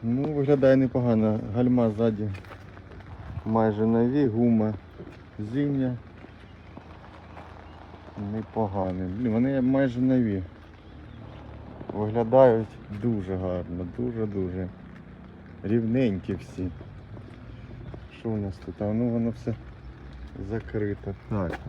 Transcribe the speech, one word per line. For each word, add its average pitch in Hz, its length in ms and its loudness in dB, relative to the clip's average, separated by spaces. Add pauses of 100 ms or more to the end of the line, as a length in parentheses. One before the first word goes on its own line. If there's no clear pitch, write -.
Ну, 120 200 0
виглядає 139 540 6
непогано. 117 640 4 (140)
Гальма 123 360 4
ззаді 107 380 2 (1160)
майже 110 420 4
нові, 120 400 4
гума 110 480 4 (640)
зимня. 131 580 0 (2250)
Непогані. 95 680 -2 (160)
Блін, 120 140 0
вони 131 280 4
майже 131 400 4
нові. 120 420 4 (1500)
Виглядають 113 760 6 (340)
дуже 101 340 0
гарно, 90 500 -2 (120)
дуже-дуже. 101 680 -2 (960)
Рівненькі 113 720 2
всі. 92 340 -6 (1500)
Що 117 100 -4
у 110 80 0
нас 101 180 -2 (120)
тут? 95 160 -6
А - 20 0
ну 110 240 2
воно 117 220 2
все 113 240 -4 (960)
закрите. 104 640 -4 (160)
Так, 95 220 -2 (160)